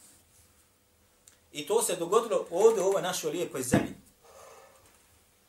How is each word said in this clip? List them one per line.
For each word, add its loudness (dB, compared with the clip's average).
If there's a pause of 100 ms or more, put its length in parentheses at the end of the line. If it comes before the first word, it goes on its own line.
(1500)
I -10
to 2
se -2
dogodilo 0
ovdje 4
u 2
ovoj 0
našoj -4
lijepoj -6
zemlji. 0 (1500)